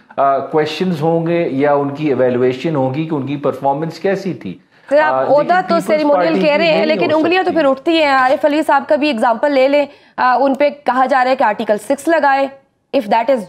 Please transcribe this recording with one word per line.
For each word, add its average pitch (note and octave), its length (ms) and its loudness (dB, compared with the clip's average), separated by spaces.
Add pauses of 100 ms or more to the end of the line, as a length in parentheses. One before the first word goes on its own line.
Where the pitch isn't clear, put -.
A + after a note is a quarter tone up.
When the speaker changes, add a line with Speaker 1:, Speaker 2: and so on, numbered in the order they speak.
(120)
Speaker 1:
अ, C#3 260 0
questions D#3 640 -2
होंगे E3 520 -2
या C#3+ 220 0
उनकी C#3+ 340 -2
evaluation B2+ 640 0
होगी C3+ 300 -2
कि D#3+ 100 -6
उनकी C#3 220 -6
performance C#3+ 640 -4
कैसी F#3+ 340 -4
थी। - 280 -14 (280)
Speaker 2:
सर, C#4 80 2
आप D4 300 0
Speaker 1:
अ, - 20 0
Speaker 2:
ओहदा C#4+ 100 4
Speaker 1:
लेकिन F4 220 2
Speaker 2:
तो F#4 60 -4
Speaker 1:
पीपल्स E4+ 200 0
Speaker 2:
ceremonial D#4 460 2
Speaker 1:
Party D4+ 120 0
Speaker 2:
कह D4 60 2
Speaker 1:
की C#4+ 60 2
Speaker 2:
रहे E4 100 2
हैं, D#4+ 100 2
Speaker 1:
नहीं D#4+ 80 0
Speaker 2:
लेकिन D#4 260 0
Speaker 1:
हो D4+ 60 2
Speaker 2:
उंगलियां F4 260 2
तो F#4 40 -4
Speaker 1:
सकती। E4 100 0
Speaker 2:
फिर D#4+ 80 2
उठती C4+ 300 0
हैं। D#4 120 2
आरिफ C4+ 380 2
अली D4+ 180 2
साहब C#4+ 220 0
का D4+ 100 0
भी D4 140 0
एग्जांपल A#3+ 420 0
ले C4+ 160 4
लें, C#4+ 200 2 (300)
अ, B3 240 2
उन C4+ 140 2
पे C#4+ 140 2
कहा B3+ 360 -2
जा B3+ 160 2
रहा B3+ 80 2
है C4 60 2
कि C4 80 0
आर्टिकल G#3+ 340 0
सिक्स - 300 -4
लगाए, C#4 440 2 (440)
If C4+ 80 0
that A#3 260 0
is C4+ 200 2